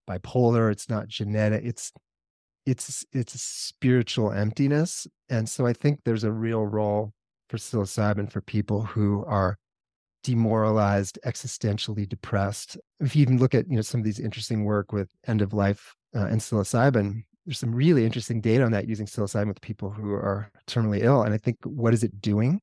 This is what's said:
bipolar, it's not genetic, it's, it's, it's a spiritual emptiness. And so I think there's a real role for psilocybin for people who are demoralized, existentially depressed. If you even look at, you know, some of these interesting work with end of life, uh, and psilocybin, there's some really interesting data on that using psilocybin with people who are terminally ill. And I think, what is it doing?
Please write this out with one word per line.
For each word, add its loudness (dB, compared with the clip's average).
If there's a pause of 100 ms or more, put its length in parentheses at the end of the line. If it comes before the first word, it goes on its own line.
bipolar, 2
it's -6
not -4
genetic, 0
it's, -8 (760)
it's, -4
it's -4
a -14
spiritual 0
emptiness. 0 (240)
And -2
so -2
I 2
think 0
there's 0
a 0
real -2
role 0 (360)
for -6
psilocybin -2
for -6
people -2
who 0
are 2 (640)
demoralized, 2
existentially -4
depressed. -4 (240)
If -2
you 6
even 6
look 4
at, 2
you 0
know, 2
some -4
of -2
these -2
interesting -4
work 0
with -2 (180)
end 2
of -2
life, 0 (220)
uh, 0
and 0
psilocybin, 2 (240)
there's -8
some -2
really 4
interesting -2
data 4
on 2
that 0
using -4
psilocybin -2
with -6
people -10
who -6
are -4 (160)
terminally 0
ill. 6
And 2
I 2
think, -2
what 0
is 2
it -4
doing? 0